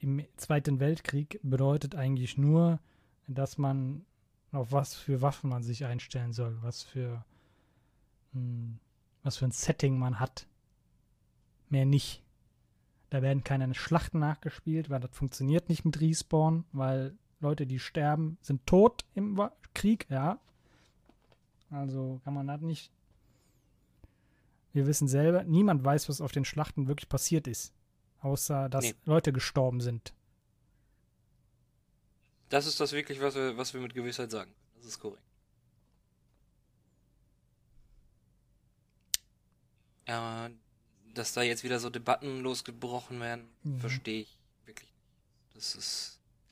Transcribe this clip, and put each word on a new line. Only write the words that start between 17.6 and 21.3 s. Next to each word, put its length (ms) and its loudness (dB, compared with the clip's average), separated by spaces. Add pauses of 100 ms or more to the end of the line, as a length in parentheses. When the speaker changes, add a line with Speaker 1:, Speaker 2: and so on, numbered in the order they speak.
Speaker 1:
die 120 -4
sterben, 600 0
sind 260 -2
tot 380 6 (100)
im 220 -2
Wa-, 180 -2 (200)
Krieg, 340 2
ja. 300 0 (1300)